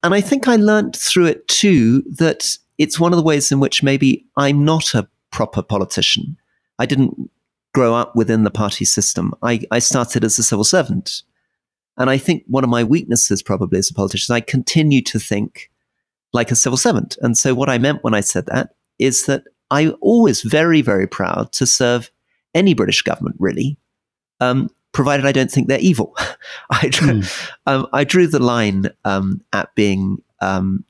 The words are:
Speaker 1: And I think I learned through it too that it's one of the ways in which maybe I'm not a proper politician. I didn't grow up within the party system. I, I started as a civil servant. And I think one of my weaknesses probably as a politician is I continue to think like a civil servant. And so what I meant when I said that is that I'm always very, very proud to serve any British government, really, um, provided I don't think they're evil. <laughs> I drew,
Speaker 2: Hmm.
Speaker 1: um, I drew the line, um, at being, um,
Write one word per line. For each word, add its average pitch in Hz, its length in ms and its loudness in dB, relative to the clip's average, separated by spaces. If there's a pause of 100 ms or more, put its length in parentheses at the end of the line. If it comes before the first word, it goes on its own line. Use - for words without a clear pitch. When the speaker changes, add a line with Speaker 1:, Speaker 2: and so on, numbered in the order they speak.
Speaker 1:
And 170 120 0
I 202 80 2
think 262 260 -2
I 240 80 4
learned 214 400 2
through - 320 0
it - 200 -4
too 135 560 4 (140)
that - 400 -2 (200)
it's 151 220 -4
one 170 140 2
of 180 40 2
the 165 60 2
ways 151 280 2
in 139 80 2
which 135 240 0
maybe 139 420 2 (120)
I'm 143 280 2
not 156 280 0
a 107 140 0 (240)
proper - 300 -4
politician. - 760 -2 (420)
I 120 60 0
didn't 131 440 -2 (440)
grow 120 220 2
up 117 200 -2
within 110 280 2
the 101 80 2
party 107 340 -4
system. - 560 -2
I, 117 200 -2 (100)
I 120 80 0
started 123 440 0
as 113 140 0
a 120 60 -2
civil 104 200 0
servant. - 600 -2 (760)
And 127 120 0
I 135 80 2
think 143 300 -2
one 131 160 0
of 123 60 0
my 120 140 2
weaknesses 117 600 0
probably 92 360 -2
as 98 100 -2
a - 40 -16
politician 98 400 -4
is - 20 0
I 117 60 -2
continue 139 600 0
to - 160 -4
think - 500 -8 (640)
like 120 160 0
a 123 60 0
civil 127 220 0
servant. - 440 0
And 117 160 0
so 135 160 0
what 135 160 0
I 127 80 0
meant 139 260 0
when 110 120 0
I 104 60 0
said - 260 -4
that - 260 -4 (240)
is 127 300 0
that 135 160 -2 (260)
I'm 151 320 2
always 214 400 4
very, 156 400 2
very 98 260 0
proud 92 460 -4
to - 140 0
serve 120 440 0 (440)
any 180 180 4
British - 300 0
government, - 360 -6
really, 127 380 -2 (600)
um, 127 300 0 (220)
provided 143 340 0
I 139 60 2
don't 131 200 2
think - 160 0
they're 131 120 0
evil. 131 360 0 (280)
<laughs> - 280 -18
I 120 180 0
drew, 135 320 2
Speaker 2:
Hmm. 92 60 -4 (400)
Speaker 1:
um, 135 260 0
I 143 100 2
drew 175 240 2
the 151 120 0
line, 107 480 0 (180)
um, 98 360 -2 (120)
at - 220 -4
being, 98 420 0 (240)
um, 95 480 -2